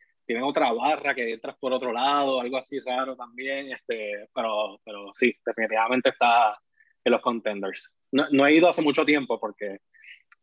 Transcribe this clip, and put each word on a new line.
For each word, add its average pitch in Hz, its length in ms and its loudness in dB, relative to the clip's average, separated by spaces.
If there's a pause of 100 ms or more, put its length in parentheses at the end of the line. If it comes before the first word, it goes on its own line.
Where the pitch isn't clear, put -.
(260)
tiene 117 160 -4
otra 139 320 0
barra 139 400 0
que 120 180 -4
entras - 280 -10
por 127 140 -2
otro 123 200 -2
lado, 135 480 2
algo 123 160 -4
así 131 220 -8
raro 127 360 -4
también, 131 560 -10
este, 110 600 -8
pero, 107 500 -4
pero 101 300 -14
sí, 120 180 2 (140)
definitivamente 113 640 0
está 120 480 4 (460)
en 120 80 2
los 113 100 2
contenders. 104 720 -4 (180)
No, 139 200 2
no 139 160 6
he 151 80 8
ido 165 120 8
hace 165 140 2
mucho 151 240 2
tiempo 139 340 0
porque, 104 380 -8 (640)